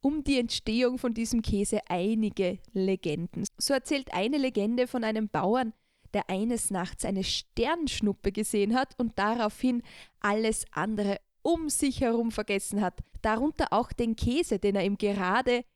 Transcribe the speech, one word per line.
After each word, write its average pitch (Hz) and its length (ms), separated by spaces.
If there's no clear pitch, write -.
um 285 220
die 277 160
Entstehung 247 600
von 233 160
diesem 226 260
Käse 208 380
einige 196 720
Legenden. 185 680
So - 160
erzählt 269 400
eine 247 240
Legende 247 480
von 240 180
einem 220 260
Bauern, 220 440
der - 160
eines 220 400
Nachts 185 360
eine 190 180
Sternschnuppe 226 1080
gesehen 208 440
hat 262 240
und 233 180
daraufhin 233 640
alles 220 520
andere 202 460
um 330 280
sich 277 320
herum 233 300
vergessen 202 500
hat, 180 180
darunter 240 500
auch 233 180
den 226 240
Käse, 247 440
den 202 160
er 190 100
ihm 202 140
gerade 208 680